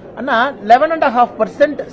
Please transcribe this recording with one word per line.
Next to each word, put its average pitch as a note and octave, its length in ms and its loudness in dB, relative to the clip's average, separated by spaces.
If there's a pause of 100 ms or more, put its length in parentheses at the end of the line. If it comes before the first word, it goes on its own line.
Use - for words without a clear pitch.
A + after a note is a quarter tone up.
(140)
அண்ணா, B3 360 -2
eleven A#3+ 400 2
and E4 140 -2
a A#3+ 200 2
half A#3 40 -4 (100)
percent C#4 540 0